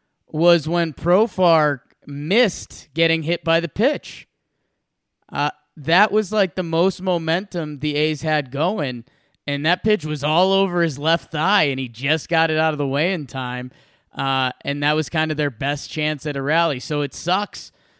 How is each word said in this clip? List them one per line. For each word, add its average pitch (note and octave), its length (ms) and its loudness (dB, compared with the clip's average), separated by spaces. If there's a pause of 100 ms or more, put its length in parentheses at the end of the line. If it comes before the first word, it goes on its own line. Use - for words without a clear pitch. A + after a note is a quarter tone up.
(260)
was E3 400 4
when E3 260 0
Profar E3+ 880 2 (260)
missed E3 840 -2
getting D#3+ 300 2
hit E3+ 200 -2
by E3 160 2
the E3 80 0
pitch. - 600 -2 (1040)
Uh, D3 200 -2 (260)
that E3 340 2
was, G3 200 0
like, G3+ 240 0
the F#3 80 -2
most E3+ 380 0
momentum E3+ 800 -2
the D3+ 160 -2
A's D3+ 260 0
had D3+ 300 -2
going, C#3 540 -2 (420)
and C#3+ 180 -2
that F3 180 0
pitch G#3+ 220 2
was D3+ 180 -4
all E3 280 4
over F#3+ 300 2
his D#3 180 0
left D#3+ 320 0
thigh, F3 320 2
and C3+ 160 0
he C3 80 -4
just C#3 420 -2
got D#3+ 220 2
it D#3 60 0
out D#3+ 160 2
of D3 40 -4
the C#3 100 0
way D3 260 0
in D#3+ 140 -6
time, B2+ 440 -8 (440)
uh, C3+ 360 0 (100)
and C#3+ 220 -4
that D3+ 120 2
was D#3 140 0
kind D#3 220 -2
of D3+ 60 -4
their D3 140 0
best C3+ 380 -6
chance D3+ 360 -4
at D3 100 -4
a C#3 60 -4
rally. D3+ 380 2
So D3 220 -2
it C#3+ 120 -4
sucks, - 580 -4 (280)